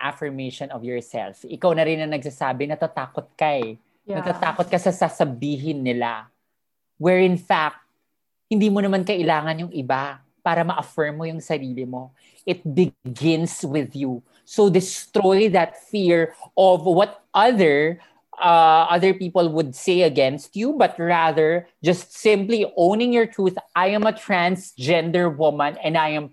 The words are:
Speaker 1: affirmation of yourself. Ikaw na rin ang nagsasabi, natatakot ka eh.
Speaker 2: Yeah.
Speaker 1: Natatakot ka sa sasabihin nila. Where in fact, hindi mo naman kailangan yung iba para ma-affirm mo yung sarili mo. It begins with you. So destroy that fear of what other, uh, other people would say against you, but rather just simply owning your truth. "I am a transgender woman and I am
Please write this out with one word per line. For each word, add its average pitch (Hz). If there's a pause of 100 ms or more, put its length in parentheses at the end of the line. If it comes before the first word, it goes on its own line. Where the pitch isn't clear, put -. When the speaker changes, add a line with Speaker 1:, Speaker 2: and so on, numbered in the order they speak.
Speaker 1:
affirmation 139
of 117
yourself. 120
Ikaw 165
na 160
rin 160
ang 151
nagsasabi, 139
natatakot 147
ka 147
eh. 113 (240)
Speaker 2:
Yeah. 196
Speaker 1:
Natatakot 175
ka 180
sa 185
sasabihin 143
nila. 117 (720)
Where 185
in 185
fact, 165 (640)
hindi 214
mo 202
naman 196
kailangan 165
yung 175
iba 135 (160)
para 170
ma-affirm 156
mo 165
yung 160
sarili 131
mo. 127 (320)
It 180
begins 160
with 139
you. 131 (240)
So 208
destroy 190
that 165 (100)
fear 175 (180)
of 185
what 190 (100)
other, 175 (400)
uh, 165
other 185
people 175
would 151
say 180
against 139
you, 262
but 185
rather 165 (120)
just 175
simply 208
owning 214
your 233
truth. 190 (160)
"I 190
am 208
a 220
transgender 175
woman 147
and 160
I 156
am 147